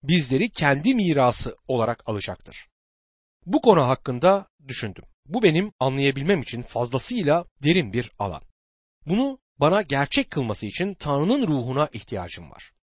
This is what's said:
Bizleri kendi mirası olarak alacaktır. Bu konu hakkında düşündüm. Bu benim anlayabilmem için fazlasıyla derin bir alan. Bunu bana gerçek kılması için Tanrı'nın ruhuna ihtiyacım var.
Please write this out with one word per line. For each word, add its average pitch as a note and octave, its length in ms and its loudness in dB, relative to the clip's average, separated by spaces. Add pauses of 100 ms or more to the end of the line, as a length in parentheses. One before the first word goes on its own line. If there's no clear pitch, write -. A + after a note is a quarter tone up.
Bizleri D3 460 2
kendi D3+ 460 2
mirası C#3 600 2 (120)
olarak A#2 420 -2
alacaktır. - 580 -8 (760)
Bu A#3 160 0
konu E3 260 6
hakkında D3+ 600 0 (200)
düşündüm. A#2 360 -8 (220)
Bu A3 180 -4
benim F#3 360 4
anlayabilmem C#3 640 0
için A#2 200 -8
fazlasıyla C#3+ 840 -2 (180)
derin D3+ 300 0
bir A#2 260 -4
alan. F#2+ 220 -6 (640)
Bunu B3+ 340 -2 (180)
bana F3 240 4
gerçek C#3+ 500 -2
kılması A2 340 -4
için G2+ 280 -6
Tanrı'nın F3 540 0
ruhuna C3+ 460 -2
ihtiyacım F2+ 580 -10
var. - 320 -20